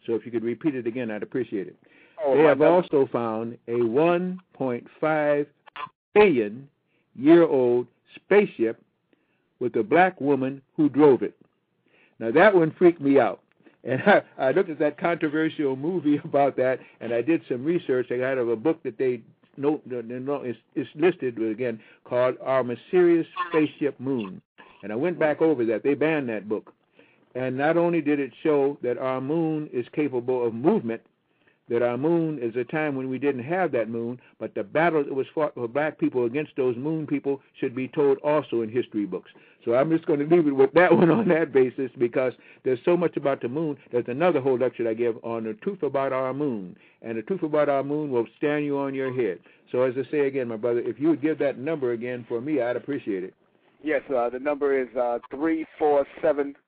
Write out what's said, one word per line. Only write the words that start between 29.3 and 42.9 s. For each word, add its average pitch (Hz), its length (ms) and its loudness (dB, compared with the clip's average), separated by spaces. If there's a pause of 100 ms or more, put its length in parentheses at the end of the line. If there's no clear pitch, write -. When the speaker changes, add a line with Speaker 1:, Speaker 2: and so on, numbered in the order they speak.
Speaker 1:
is 123 200 -4
capable 127 540 -2
of 113 80 -4
movement, 117 480 -2 (680)
that 120 140 0
our 120 160 0
moon 160 420 0
is 117 160 -6
a 123 80 -4
time 151 300 -4
when 131 160 -6
we 131 80 -6
didn't 131 260 -2
have 165 280 -2
that 113 180 -2
moon, 117 280 -6 (200)
but 110 160 -10
the 107 80 -6
battle 151 420 0
that 135 80 -8
was 135 220 -4
fought 151 200 -2
for 120 140 -6
black 143 300 -4
people 127 280 0
against 139 300 -4
those 127 200 0
moon 151 300 -6
people 139 340 -4 (200)
should 131 140 -4
be 127 140 -6
told 139 300 2
also 147 440 0
in 110 80 -6
history 110 340 -2
books. 92 260 -8 (340)
So 117 100 0
I'm 143 160 2
just 160 160 0
gonna 147 180 0
leave 165 220 4
it 143 60 2
with 135 220 4
that 180 180 6
<laughs> 160 40 6
one 165 140 6
on 196 180 2
that 156 240 2
basis, 127 460 2
because 131 340 0 (320)
there's 127 220 0
so 175 100 4